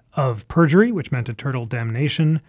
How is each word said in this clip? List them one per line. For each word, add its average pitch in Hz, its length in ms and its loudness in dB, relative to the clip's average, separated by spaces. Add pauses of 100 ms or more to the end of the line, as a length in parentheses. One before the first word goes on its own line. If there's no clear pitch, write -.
(140)
of 127 340 -4
perjury, 170 440 4
which 180 200 -6
meant 123 180 -4
eternal 123 360 -6
damnation, 127 840 0